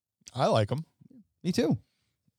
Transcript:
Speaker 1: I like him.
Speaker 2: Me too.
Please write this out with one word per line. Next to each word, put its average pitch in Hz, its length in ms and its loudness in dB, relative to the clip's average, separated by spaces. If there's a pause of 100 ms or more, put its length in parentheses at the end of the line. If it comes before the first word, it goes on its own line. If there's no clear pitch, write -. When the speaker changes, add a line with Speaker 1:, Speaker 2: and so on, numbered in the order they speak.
(340)
Speaker 1:
I 135 140 0
like 110 220 2
him. 156 160 -6 (580)
Speaker 2:
Me 175 80 -2
too. 247 260 0 (600)